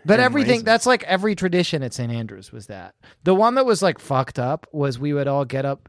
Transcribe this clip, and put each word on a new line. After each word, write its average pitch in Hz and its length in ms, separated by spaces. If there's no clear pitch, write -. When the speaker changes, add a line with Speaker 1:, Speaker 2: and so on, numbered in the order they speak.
Speaker 1:
But 185 100
Speaker 2:
And 240 80
Speaker 1:
everything, 254 300
Speaker 2:
raisin. 226 120
Speaker 1:
that's, 220 220
like, 247 180
every 190 300
tradition 175 480
at 123 100
Saint 120 200
Andrews 107 400
was 113 160
that. 95 260
The 180 100
one 220 220
that 269 100
was, 220 160
like, 180 160
fucked - 400
up 131 340
was 139 260
we 147 140
would 143 160
all 139 160
get 135 220
up 139 220